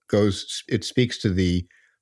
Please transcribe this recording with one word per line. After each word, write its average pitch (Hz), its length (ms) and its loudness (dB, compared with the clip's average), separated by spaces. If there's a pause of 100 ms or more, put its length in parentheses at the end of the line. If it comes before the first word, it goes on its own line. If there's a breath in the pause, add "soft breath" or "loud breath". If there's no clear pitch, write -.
goes, 101 580 0
it 113 160 -2
speaks - 360 0
to 113 100 0
the 90 360 0 (360 soft breath)